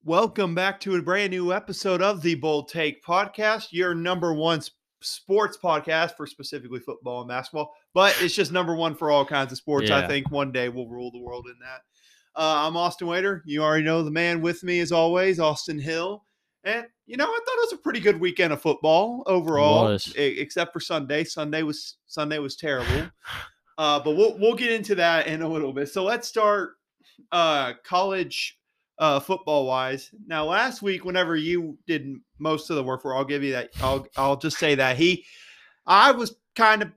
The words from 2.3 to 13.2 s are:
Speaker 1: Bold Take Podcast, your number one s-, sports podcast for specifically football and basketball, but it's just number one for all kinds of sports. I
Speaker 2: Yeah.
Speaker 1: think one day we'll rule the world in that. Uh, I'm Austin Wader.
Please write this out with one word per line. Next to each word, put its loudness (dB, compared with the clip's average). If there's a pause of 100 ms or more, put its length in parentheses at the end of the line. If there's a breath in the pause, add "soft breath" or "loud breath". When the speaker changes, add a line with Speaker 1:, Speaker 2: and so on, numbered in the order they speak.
Speaker 1:
Bold -2
Take -4
Podcast, -2
your -2
number -2
one 0
s-, -10 (320)
sports 0
podcast 0
for -10
specifically -12
football -10
and -14
basketball, -6 (180 loud breath)
but 6
it's 0
just 0
number 0
one -2
for 0
all 6
kinds -2
of -12
sports. 2
I 6
Speaker 2:
Yeah. -2
Speaker 1:
think -2
one -2
day -2
we'll -8
rule -12
the -18
world -14
in -18
that. -18 (540 soft breath)
Uh, 2
I'm -2
Austin -2
Wader. -2